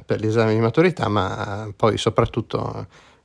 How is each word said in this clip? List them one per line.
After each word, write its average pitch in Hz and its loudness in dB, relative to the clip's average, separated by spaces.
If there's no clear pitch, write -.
per 104 -2
l'esame 110 2
di 110 2
maturità, 123 2
ma, 104 -4
eh, 104 -12
poi 110 2
soprattutto 110 -2